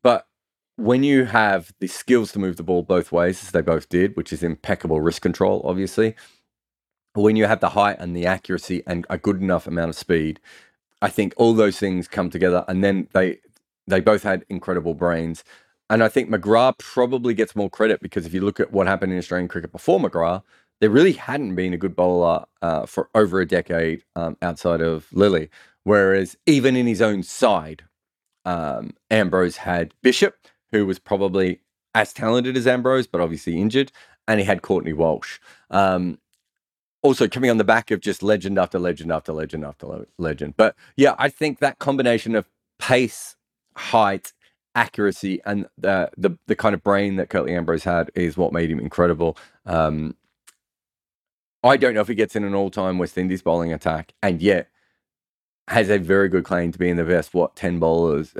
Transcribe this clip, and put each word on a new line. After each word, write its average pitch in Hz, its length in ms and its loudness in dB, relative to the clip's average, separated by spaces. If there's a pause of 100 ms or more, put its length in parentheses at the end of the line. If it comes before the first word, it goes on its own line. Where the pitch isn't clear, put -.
But 120 260 2 (480)
when 123 280 2
you 139 220 4
have 104 540 0
the 92 80 -6
skills 117 440 0
to 104 80 -6
move 92 180 -4
the 87 60 -14
ball 87 200 0
both 87 280 0
ways, 87 320 0
as - 80 -18
they 85 100 0
both 80 280 -2
did, 92 260 0
which 80 160 -8
is 82 120 -6
impeccable 82 580 -4
wrist 82 200 -2
control, 95 440 0
obviously, 98 500 -2 (1000)
when 107 200 4
you 110 100 4
have 104 140 0
the 90 100 0
height 101 300 0
and 87 160 -8
the 87 100 -4
accuracy 92 600 -4
and 87 220 -6
a 92 80 -6
good 95 240 -2
enough 90 260 -2
amount 85 220 -4
of 80 60 -8
speed, 80 440 -2 (640)
I 104 80 0
think 98 280 -2
all 117 160 6
those 107 240 4
things 92 300 -4
come 90 220 -4
together. 87 380 0
And 95 160 -2
then 98 300 0
they, 92 260 0 (480)
they 95 120 2
both 104 240 2
had 95 240 -2
incredible 87 460 -4
brains. 82 500 -2 (460)
And 113 140 4
I 110 40 4
think 120 220 -2
McGrath 110 480 2
probably 123 560 -2
gets 107 220 -2
more 101 140 -2
credit 110 300 0
because 90 260 -6
if 82 80 -10
you 92 80 -2
look 98 180 -2
at - 120 -2
what 95 160 2
happened 95 240 -2
in 90 60 -4
Australian 90 300 -4
cricket 85 240 -10
before 175 280 0
McGrath, 87 440 -2 (360)
there 107 100 4
really 160 220 6
hadn't 123 440 -6
been 92 180 -2
a 85 40 -4
good 90 160 -4
bowler, 87 520 2 (160)
uh, 80 240 -2
for - 280 -6
over 95 280 2
a 90 40 2
decade, 82 600 -2 (100)
um, 82 260 -6
outside 85 380 -2
of 82 300 -2
Lillee. 90 400 2 (340)
Whereas 98 640 2
even 135 320 4
in 123 100 2
his 107 140 0
own 104 220 2
side, 82 600 -2 (640)
um, 78 460 -6 (200)
Ambrose 92 460 2
had 87 440 -4
Bishop, 127 360 2 (340)
who 104 140 2
was 95 140 -4
probably 95 600 -2 (340)
as 107 180 0
talented 123 420 -2
as 123 120 0
Ambrose, 127 400 0
but 87 120 -4
obviously 85 400 -4
injured, 120 320 0 (360)
and 110 120 2
he 98 60 0
had 95 160 0
Courtney 85 320 -2
Walsh. 78 460 -2 (320)
Um, 92 480 0 (840)
also 131 260 4
coming 127 220 0
on 113 80 4
the 110 60 2
back 113 280 2
of 98 100 -2
just 101 200 -4
legend 98 380 0
after 92 180 -2
legend 82 340 -4
after 80 220 -4
legend 78 320 -8
after - 220 -16
le-, - 180 -12 (120)
legend. 73 380 -6
But 110 200 2 (200)
yeah, 135 220 4
I 139 120 -2
think 151 300 -6
that 139 200 -2
combination 120 560 -2
of 104 120 -2 (300)
pace, - 580 -2 (400)
height, 101 560 0 (440)
accuracy, 101 680 -2
and 101 220 -6 (100)
the, 95 400 -2
the, 87 200 -2 (100)
the 110 80 0
kind 104 200 0
of 85 80 -12
brain 101 320 0
that 95 140 -4
Curtly 85 260 -2
Ambrose 82 280 -2
had 85 320 -2
is 85 220 -2
what 87 160 0
made 85 160 -2
him 78 100 -4
incredible. 82 580 0 (280)
Um, 78 500 -2 (1500)
I 131 140 8
don't 127 160 4
know 107 80 2
if 98 60 0
he 117 80 -4
gets 104 200 0
in 104 80 0
an 101 100 -2
all-time 95 460 -2
West 87 180 -4
Indies 92 240 -2
bowling 85 320 0
attack, 80 480 -6
and 90 200 -2
yet 98 280 2 (960)
has 110 220 2
a 104 80 4
very 95 320 2
good 90 140 0
claim 87 280 -2
to - 80 -12
being 90 160 0
the 85 80 -2
best, 85 300 0
what, 87 220 0
ten 87 240 -4
bowlers, 80 600 0